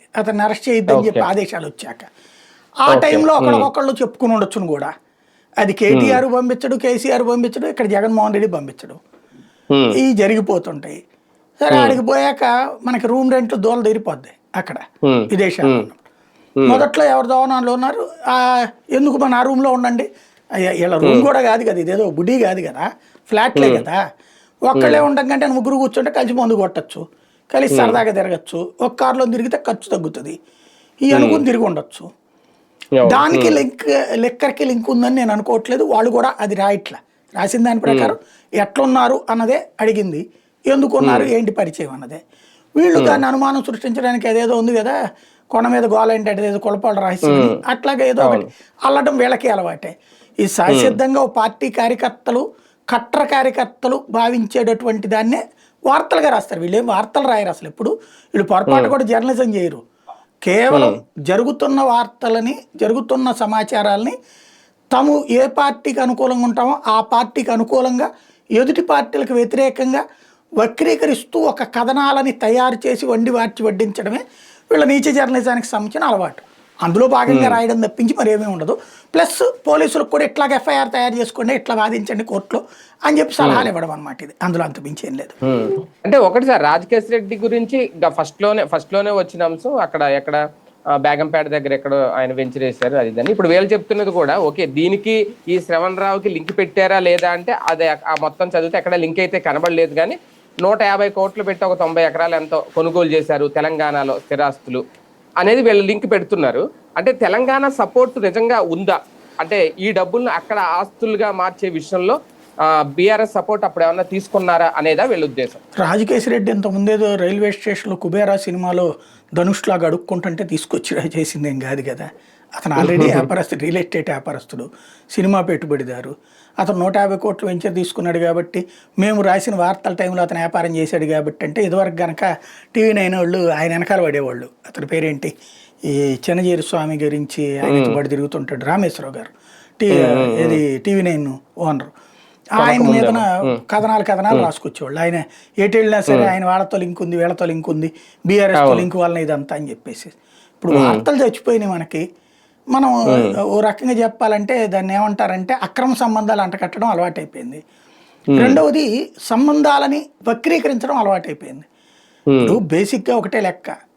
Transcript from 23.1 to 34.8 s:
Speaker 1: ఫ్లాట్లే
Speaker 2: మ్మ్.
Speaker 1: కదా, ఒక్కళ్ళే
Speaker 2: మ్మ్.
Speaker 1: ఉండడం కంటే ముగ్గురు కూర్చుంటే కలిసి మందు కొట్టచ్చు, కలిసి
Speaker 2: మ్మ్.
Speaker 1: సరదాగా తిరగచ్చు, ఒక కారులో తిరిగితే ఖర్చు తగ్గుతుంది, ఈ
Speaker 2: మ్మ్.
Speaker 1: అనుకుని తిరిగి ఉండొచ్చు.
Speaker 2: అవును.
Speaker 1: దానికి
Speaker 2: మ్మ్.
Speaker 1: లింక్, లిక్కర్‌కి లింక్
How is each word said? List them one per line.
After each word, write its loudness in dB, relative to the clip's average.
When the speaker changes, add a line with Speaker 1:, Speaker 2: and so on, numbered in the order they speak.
Speaker 1:
ఫ్లాట్లే 2
Speaker 2:
మ్మ్. 4
Speaker 1:
కదా, -4
ఒక్కళ్ళే 4
Speaker 2:
మ్మ్. 4
Speaker 1:
ఉండడం 0
కంటే 0
ముగ్గురు 0
కూర్చుంటే 0
కలిసి -2
మందు 2
కొట్టచ్చు, -4
కలిసి 2
Speaker 2:
మ్మ్. 4
Speaker 1:
సరదాగా 2
తిరగచ్చు, -4
ఒక -2
కారులో 0
తిరిగితే -2
ఖర్చు -6
తగ్గుతుంది, -6
ఈ 4
Speaker 2:
మ్మ్. 6
Speaker 1:
అనుకుని 4
తిరిగి 2
ఉండొచ్చు. -6
Speaker 2:
అవును. -2
Speaker 1:
దానికి 4
Speaker 2:
మ్మ్. 4
Speaker 1:
లింక్, 0
లిక్కర్‌కి -2
లింక్ -2